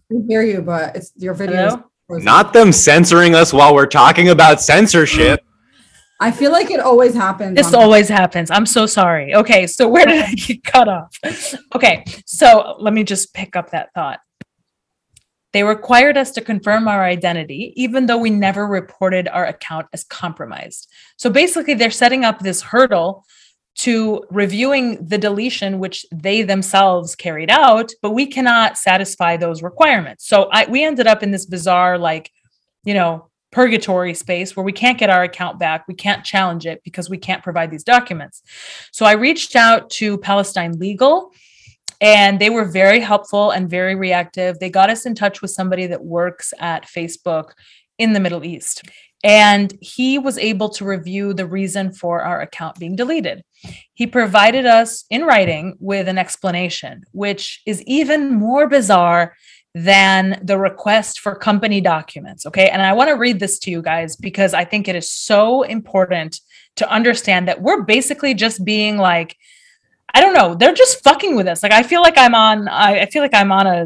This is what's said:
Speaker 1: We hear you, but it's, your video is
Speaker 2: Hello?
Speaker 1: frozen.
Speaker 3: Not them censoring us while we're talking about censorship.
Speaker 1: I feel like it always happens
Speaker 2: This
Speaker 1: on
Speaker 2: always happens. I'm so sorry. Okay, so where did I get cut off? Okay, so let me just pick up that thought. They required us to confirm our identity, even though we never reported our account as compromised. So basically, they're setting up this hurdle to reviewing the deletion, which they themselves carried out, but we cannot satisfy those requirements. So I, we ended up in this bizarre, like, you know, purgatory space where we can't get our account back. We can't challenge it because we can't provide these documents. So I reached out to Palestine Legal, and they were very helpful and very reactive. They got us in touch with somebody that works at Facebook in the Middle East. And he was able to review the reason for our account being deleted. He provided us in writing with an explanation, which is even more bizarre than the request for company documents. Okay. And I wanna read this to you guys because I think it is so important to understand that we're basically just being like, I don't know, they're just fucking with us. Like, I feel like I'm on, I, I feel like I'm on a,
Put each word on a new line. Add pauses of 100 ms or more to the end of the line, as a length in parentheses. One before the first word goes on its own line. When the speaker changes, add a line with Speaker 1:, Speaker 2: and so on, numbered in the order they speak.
Speaker 1:
We
hear
you,
but
it's,
your
video
is
Speaker 2:
Hello? (240)
Speaker 1:
frozen.
Speaker 3:
Not
them
censoring
us
while
we're
talking
about
censorship. (800)
Speaker 1:
I
feel
like
it
always
happens
Speaker 2:
This
Speaker 1:
on
Speaker 2:
always
happens.
I'm
so
sorry.
Okay,
so
where
did
I
get
cut
off? (560)
Okay, (220)
so
let
me
just
pick
up
that
thought. (1300)
They
required
us
to
confirm
our
identity,
even
though
we
never
reported
our
account
as
compromised. (260)
So
basically,
they're
setting
up
this
hurdle (540)
to
reviewing
the
deletion,
which
they
themselves
carried
out,
but
we
cannot
satisfy
those
requirements.
So
I,
we
ended
up
in
this
bizarre,
like, (540)
you
know, (240)
purgatory
space
where
we
can't
get
our
account
back.
We
can't
challenge
it
because
we
can't
provide
these
documents. (480)
So
I
reached
out
to
Palestine
Legal, (720)
and
they
were
very
helpful
and
very
reactive.
They
got
us
in
touch
with
somebody
that
works
at
Facebook (460)
in
the
Middle
East. (400)
And
he
was
able
to
review
the
reason
for
our
account
being
deleted. (520)
He
provided
us
in
writing
with
an
explanation, (100)
which
is
even
more
bizarre (400)
than
the
request
for
company
documents.
Okay.
And
I
wanna
read
this
to
you
guys
because
I
think
it
is
so
important (380)
to
understand
that
we're
basically
just
being
like, (800)
I
don't
know,
they're
just
fucking
with
us.
Like,
I
feel
like
I'm
on,
I,
I
feel
like
I'm
on
a,